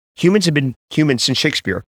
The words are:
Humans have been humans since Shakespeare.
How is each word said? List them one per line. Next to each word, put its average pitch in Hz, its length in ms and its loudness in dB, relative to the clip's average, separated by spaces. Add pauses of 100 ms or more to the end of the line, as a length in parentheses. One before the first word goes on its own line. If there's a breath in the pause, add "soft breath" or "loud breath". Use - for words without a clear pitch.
(180)
Humans 190 260 2
have 170 100 0
been 139 220 0 (140)
humans 147 340 0
since 131 140 -2
Shakespeare. 98 520 -4